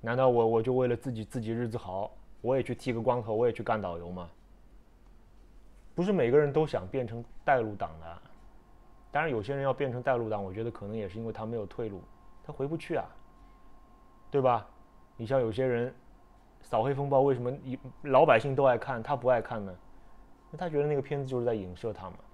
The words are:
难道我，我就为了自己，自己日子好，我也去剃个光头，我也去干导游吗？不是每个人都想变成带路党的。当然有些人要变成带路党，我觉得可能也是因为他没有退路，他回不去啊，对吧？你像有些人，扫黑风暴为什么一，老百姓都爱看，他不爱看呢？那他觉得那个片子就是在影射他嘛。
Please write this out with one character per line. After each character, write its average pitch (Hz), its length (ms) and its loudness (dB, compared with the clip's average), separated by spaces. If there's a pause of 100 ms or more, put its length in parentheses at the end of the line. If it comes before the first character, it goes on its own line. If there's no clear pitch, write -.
难 120 160 -2
道 131 120 6
我， 117 180 6
我 113 160 4
就 127 100 0
为 127 160 2
了 120 80 2
自 123 160 -6
己， 110 120 -6
自 123 160 -6
己 110 120 -4
日 120 160 -2
子 113 100 -6
好， 98 320 -6 (300)
我 127 160 0
也 127 60 2
去 120 120 -4
剃 123 180 -6
个 113 80 -2
光 120 220 2
头， 107 120 -2
我 117 120 4
也 113 60 4
去 - 100 -8
干 110 180 0
导 87 160 -6
游 87 140 -10
吗？ 90 180 -10 (1700)
不 170 80 0
是 202 100 2
每 135 180 4
个 131 60 8
人 147 160 6
都 151 140 2
想 - 200 -4
变 123 220 -4
成 117 160 -10 (180)
带 131 200 4
路 107 120 -4
党 92 160 -6 (100)
的。 82 220 -16 (880)
当 147 120 0
然 160 100 0
有 110 100 0
些 135 120 -4
人 139 100 -4
要 135 80 2
变 135 180 -2
成 123 120 -6
带 131 120 2
路 117 140 -2
党， 104 160 -4
我 95 80 -8
觉 107 100 -6
得 117 80 -4
可 101 160 -12
能 104 80 -8
也 107 140 -4
是 98 100 -10
因 113 60 -8
为 110 80 -6
他 110 140 -8
没 117 100 -6
有 107 80 -6
退 110 240 -8
路， 95 140 -10 (420)
他 151 80 -12
回 135 140 -4
不 160 100 -4
去 160 200 -6
啊， 101 100 -4 (1200)
对 139 120 2
吧？ 120 260 2 (480)
你 113 100 -8
像 131 140 2
有 113 100 0
些 123 160 0
人， 123 260 0 (680)
扫 113 220 -2
黑 139 120 0
风 139 140 -2
暴 135 140 6
为 139 100 6
什 123 100 0
么 120 80 -2 (140)
一， 131 140 -6 (240)
老 147 240 6
百 123 120 8
姓 131 160 0
都 135 100 4
爱 123 120 8
看， 117 260 -6
他 143 140 -2
不 123 120 0
爱 123 120 6
看 110 240 -6
呢？ 95 100 -10 (760)
那 156 80 -14
他 180 100 -4
觉 147 140 0
得 147 40 2
那 147 80 0
个 139 60 0
片 143 180 -4
子 135 80 -4
就 127 140 -2
是 120 60 0
在 117 80 2
影 92 200 -6
射 110 200 -6
他 92 160 -10
嘛。 90 60 -16 (180)